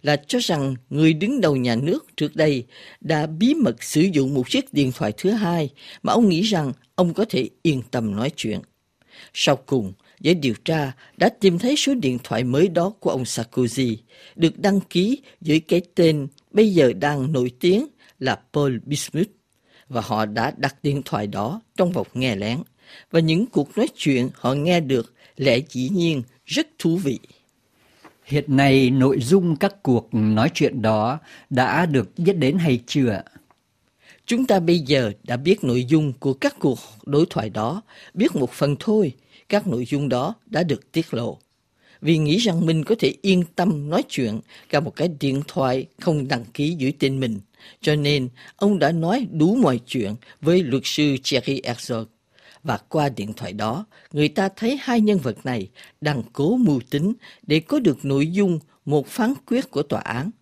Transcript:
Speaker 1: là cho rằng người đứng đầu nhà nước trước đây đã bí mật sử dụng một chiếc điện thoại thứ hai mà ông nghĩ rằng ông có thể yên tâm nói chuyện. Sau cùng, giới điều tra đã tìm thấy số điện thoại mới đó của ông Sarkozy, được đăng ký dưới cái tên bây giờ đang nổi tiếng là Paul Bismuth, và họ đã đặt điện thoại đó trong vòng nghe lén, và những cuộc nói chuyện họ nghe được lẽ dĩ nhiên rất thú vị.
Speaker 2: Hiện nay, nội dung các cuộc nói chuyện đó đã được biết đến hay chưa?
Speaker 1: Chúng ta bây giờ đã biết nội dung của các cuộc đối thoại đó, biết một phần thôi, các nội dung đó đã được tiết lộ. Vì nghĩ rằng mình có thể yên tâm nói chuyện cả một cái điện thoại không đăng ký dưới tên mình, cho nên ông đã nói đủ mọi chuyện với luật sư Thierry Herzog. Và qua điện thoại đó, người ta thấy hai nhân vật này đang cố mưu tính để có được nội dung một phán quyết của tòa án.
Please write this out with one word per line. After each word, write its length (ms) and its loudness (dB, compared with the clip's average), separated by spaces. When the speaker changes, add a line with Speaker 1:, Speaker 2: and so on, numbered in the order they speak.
Speaker 1:
là 160 2
cho 140 -2
rằng 340 -2
người 240 4
đứng 280 -2
đầu 140 2
nhà 200 0
nước 300 -2
trước 180 -4
đây 300 0
đã 260 -2
bí 260 0
mật 300 0
sử 180 0
dụng 320 2
một 160 -2
chiếc 240 -2
điện 180 2
thoại 260 -4
thứ 140 -2
hai 380 0
mà 100 0
ông 160 4
nghĩ 120 2
rằng 320 -2
ông 180 2
có 160 0
thể 200 -2
yên 200 0
tâm 240 -4
nói 200 -2
chuyện. 240 -6
Sau 220 2
cùng, 380 -4
giới 140 2
điều 200 0
tra 260 -2
đã 120 4
tìm 300 2
thấy 160 0
số 180 0
điện 300 -2
thoại 200 -2
mới 240 2
đó 320 0
của 100 -2
ông 140 -2
Sarkozy, 720 -4
được 240 0
đăng 220 2
ký 400 0
dưới 180 2
cái 220 0
tên 320 2
bây 220 4
giờ 200 6
đang 380 -2
nổi 280 0
tiếng 280 2
là 200 -2
Paul 320 0
Bismuth, 420 -4
và 120 -4
họ 240 -2
đã 320 -2
đặt 260 -4
điện 220 -2
thoại 220 -4
đó 340 -6
trong 140 2
vòng 220 -4
nghe 220 -2
lén, 220 -4
và 80 4
những 260 2
cuộc 320 -4
nói 180 0
chuyện 380 0
họ 200 -2
nghe 260 0
được 340 -2
lẽ 220 2
dĩ 200 -4
nhiên 340 0
rất 220 -4
thú 180 0
vị. 220 -4
Speaker 2:
Hiện 220 -2
nay, 420 6
nội 320 4
dung 340 2
các 280 -4
cuộc 280 0
nói 420 2
chuyện 280 0
đó 380 0
đã 360 2
được 320 0
biết 160 2
đến 240 0
hay 300 2
chưa? 340 0
Speaker 1:
Chúng 220 0
ta 120 4
bây 200 2
giờ 320 2
đã 140 -4
biết 260 0
nội 220 0
dung 280 2
của 200 -2
các 260 -2
cuộc 200 0
đối 240 2
thoại 200 -4
đó, 320 -4
biết 220 0
một 160 0
phần 280 -2
thôi, 320 0
các 160 0
nội 220 -2
dung 200 -2
đó 260 -2
đã 180 -2
được 280 -4
tiết 220 -4
lộ. 240 -6
Vì 160 2
nghĩ 200 2
rằng 280 0
mình 180 0
có 160 0
thể 220 2
yên 220 2
tâm 340 0
nói 200 0
chuyện 300 -4
cả 100 2
một 160 -6
cái 120 -2
điện 280 0
thoại 380 -2
không 260 0
đăng 260 -2
ký 180 -2
dưới 280 -2
tên 200 0
mình, 200 -4
cho 140 2
nên 340 0
ông 240 2
đã 120 4
nói 400 0
đủ 240 2
mọi 320 4
chuyện 280 -4
với 220 2
luật 220 -2
sư 380 0
Thierry 380 -2
Herzog. 440 -6
Và 140 -4
qua 200 0
điện 240 -8
thoại 200 -12
đó, 320 -4
người 160 2
ta 260 0
thấy 260 -2
hai 200 0
nhân 160 4
vật 280 -6
này 240 -6
đang 220 -2
cố 240 0
mưu 320 2
tính 240 -2
để 120 2
có 200 -2
được 260 0
nội 220 0
dung 320 0
một 220 0
phán 260 -2
quyết 260 -2
của 120 -2
tòa 180 -4
án. 300 -6